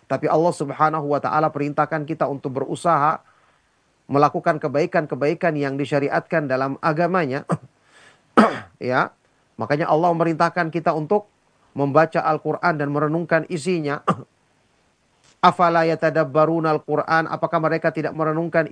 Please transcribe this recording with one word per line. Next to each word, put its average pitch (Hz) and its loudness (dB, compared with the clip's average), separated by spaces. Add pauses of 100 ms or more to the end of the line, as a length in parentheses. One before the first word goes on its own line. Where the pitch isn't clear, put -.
Tapi 135 -2
Allah 165 2
Subhanahu 147 -2
wa 139 0
Ta'ala 151 0
perintahkan 147 -2
kita 156 -4
untuk 135 -6
berusaha 151 0 (880)
melakukan 147 2
kebaikan-kebaikan 156 -2
yang 139 -4
disyariatkan 143 -2
dalam 131 -2
agamanya. 160 0
<clears throat> - -2 (100)
Ya, 127 0 (480)
makanya 147 0
Allah 170 4
memerintahkan 165 0
kita 165 0
untuk 208 -2 (480)
membaca 143 2
Al-Quran 156 0
dan 143 -2
merenungkan 156 0
isinya. 151 -4
<clears throat> - -6
"Afala 170 4
yatadabbaruna 156 0
Al-Quran?" 151 0
Apakah 165 -2
mereka 160 0
tidak 143 -4
merenungkan 160 0